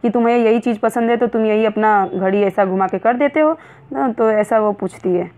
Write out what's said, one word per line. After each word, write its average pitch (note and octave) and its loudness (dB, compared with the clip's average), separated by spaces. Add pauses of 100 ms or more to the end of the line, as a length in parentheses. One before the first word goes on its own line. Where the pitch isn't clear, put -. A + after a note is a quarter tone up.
कि A#3 0
तुम्हें A#3 2
यही A3+ 2
चीज़ A3 -2
पसंद A#3 -2
है A#3+ 2
तो A#3+ 0
तुम A3+ -2
यही G#3+ 0
अपना G#3+ 0
घड़ी F#3+ 0
ऐसा G3 0
घुमा F#3 0
के F#3 -4
कर A3+ 0
देते C#4+ 0
हो D#4 2 (360)
ना?" C4+ -2
तो A3+ 0
ऐसा G#3+ 0
वो G#3+ 0
पूछती F#3 -4
है। F3 -4